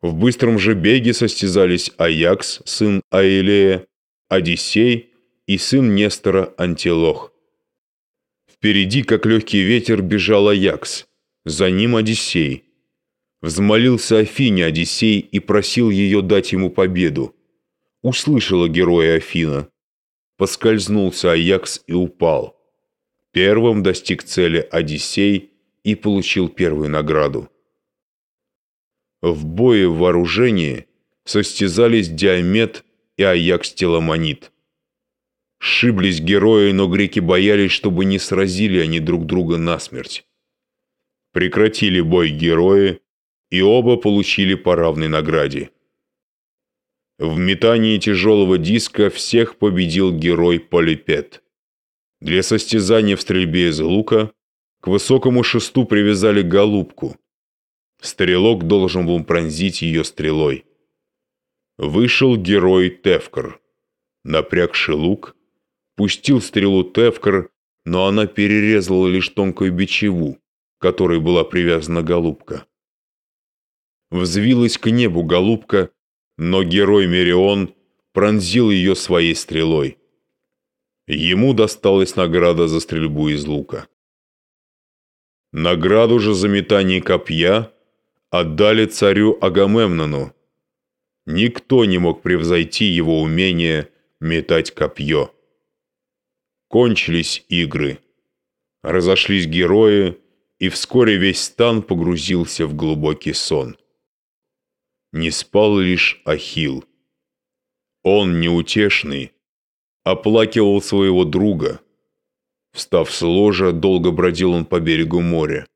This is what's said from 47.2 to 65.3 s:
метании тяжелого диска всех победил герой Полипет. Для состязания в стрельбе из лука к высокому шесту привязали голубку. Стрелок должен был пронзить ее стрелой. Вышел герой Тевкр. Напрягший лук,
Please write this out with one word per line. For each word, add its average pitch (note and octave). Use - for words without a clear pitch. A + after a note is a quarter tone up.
метании A2
тяжелого G2
диска G2+
всех -
победил F#2
герой E2+
Полипет. E2
Для F2
состязания G#2+
в F#2
стрельбе F2+
из D#2
лука G#2+
к -
высокому B2
шесту A#2+
привязали G#2
голубку. G2+
Стрелок F#2
должен F#2
был E2+
пронзить E2
ее D#2+
стрелой. D2+
Вышел A#2+
герой F#2
Тевкр. -
Напрягший D#2
лук, E2